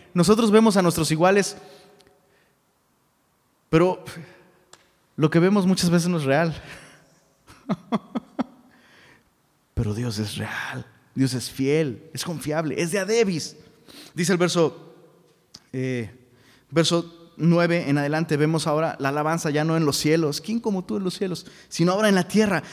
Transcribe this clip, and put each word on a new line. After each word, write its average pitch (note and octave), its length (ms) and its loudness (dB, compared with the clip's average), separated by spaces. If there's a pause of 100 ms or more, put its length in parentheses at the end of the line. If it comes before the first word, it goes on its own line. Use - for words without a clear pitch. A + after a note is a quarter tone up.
(140)
nosotros G#3 360 4
vemos A3 260 6
a F#3+ 60 4
nuestros E3 280 2
iguales, F#3 460 2 (2000)
pero F3 360 2 (1120)
lo D3+ 140 2
que E3 100 4
vemos F#3+ 260 2
muchas F#3 240 2
veces E3+ 180 2
no F3 100 0
es D3 60 -4
real. D3 300 0 (1120)
<laughs> - 460 -6 (1600)
Pero G#2 180 -2
Dios A2+ 280 -6
es G#2 160 -6
real, - 500 -10 (300)
Dios B2+ 180 0
es A#2+ 160 -6
fiel, C#3 640 -2
es - 100 -8
confiable, D3+ 560 -4
es E3+ 120 -4
de G3+ 80 -2
a F#3+ 40 -4
debis. G3 520 0 (580)
Dice E3+ 180 0
el F#3 60 2
verso, E3+ 560 0 (800)
eh, B2+ 580 -6 (400)
verso E3+ 680 -2
nueve E3+ 540 2
en D3 80 0
adelante, D#3 380 -2
vemos D#3 320 0
ahora D#3 320 -2
la C3+ 80 -2
alabanza D#3 420 -2
ya D3 140 0
no D#3+ 120 0
en E3 80 2
los C#3+ 120 0
cielos. D3+ 440 0
"¿Quién A3+ 200 -6
como F#3+ 240 -4
tú G#3 140 -6
en G3 60 -6
los F3+ 100 -6
cielos?", F3+ 320 -8 (220)
sino E3+ 220 0
ahora G#3 180 2
en G3 60 6
la F3 140 2
tierra. G3 340 2 (100)